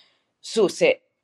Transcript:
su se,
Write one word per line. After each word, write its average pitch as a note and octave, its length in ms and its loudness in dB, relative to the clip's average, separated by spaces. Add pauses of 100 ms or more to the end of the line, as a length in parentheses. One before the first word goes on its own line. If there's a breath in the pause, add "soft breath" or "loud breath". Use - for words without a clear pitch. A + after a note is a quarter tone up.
(380 loud breath)
su - 280 -2
se, - 340 0 (240)